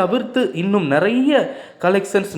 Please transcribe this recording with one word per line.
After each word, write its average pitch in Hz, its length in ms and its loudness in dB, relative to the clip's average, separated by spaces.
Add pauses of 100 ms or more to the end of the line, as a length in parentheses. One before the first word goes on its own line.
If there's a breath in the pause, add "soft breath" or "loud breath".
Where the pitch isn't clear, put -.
தவிர்த்து 247 440 0 (180)
இன்னும் 196 320 0
நிறைய 247 480 2 (420 loud breath)
கலெக்ஷன்ஸ், 196 540 0